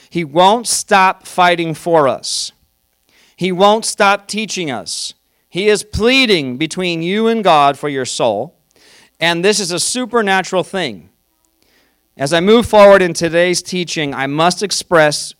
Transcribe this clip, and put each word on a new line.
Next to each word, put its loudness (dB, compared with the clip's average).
He -6
won't 2
stop 0
fighting 0
for 2
us. -6
He -2
won't 2
stop 0
teaching -6
us. -10
He -2
is 0
pleading 0
between -4
you -2
and -2
God 4
for -8
your -4
soul. -4
And -2
this 0
is -6
a -4
supernatural -2
thing. -8
As -4
I 0
move 4
forward 8
in -2
today's 0
teaching, -6
I -4
must 0
express 0